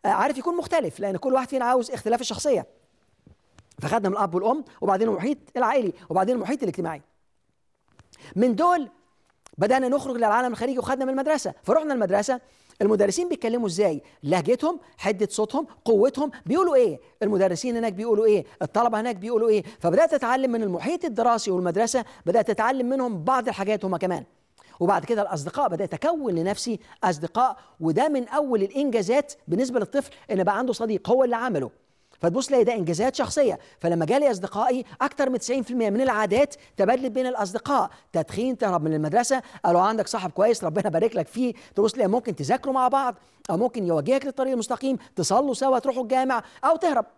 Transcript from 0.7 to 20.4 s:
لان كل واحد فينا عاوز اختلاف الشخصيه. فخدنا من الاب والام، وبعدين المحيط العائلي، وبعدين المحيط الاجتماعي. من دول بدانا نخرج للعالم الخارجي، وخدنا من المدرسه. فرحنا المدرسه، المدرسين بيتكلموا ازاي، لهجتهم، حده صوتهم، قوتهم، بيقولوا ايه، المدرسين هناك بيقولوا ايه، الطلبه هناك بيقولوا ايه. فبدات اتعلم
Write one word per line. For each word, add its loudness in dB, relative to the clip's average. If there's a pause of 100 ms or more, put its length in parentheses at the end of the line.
لان -4
كل -2
واحد 0
فينا -2
عاوز 0
اختلاف -2
الشخصيه. -2 (1160)
فخدنا 0
من 0
الاب 0
والام، 0 (160)
وبعدين 2
المحيط -2 (180)
العائلي، 0 (160)
وبعدين 2
المحيط -4
الاجتماعي. -6 (1300)
من 4
دول 2 (720)
بدانا 2
نخرج -2
للعالم 2
الخارجي، -4
وخدنا -4
من -2
المدرسه. -2
فرحنا 0
المدرسه، 0 (420)
المدرسين 2
بيتكلموا -2
ازاي، 0 (200)
لهجتهم، 0 (180)
حده -2
صوتهم، -2 (180)
قوتهم، 2 (160)
بيقولوا 2
ايه، 4 (220)
المدرسين 0
هناك -2
بيقولوا 2
ايه، 4 (180)
الطلبه 0
هناك -4
بيقولوا 0
ايه. 4 (180)
فبدات 4
اتعلم 0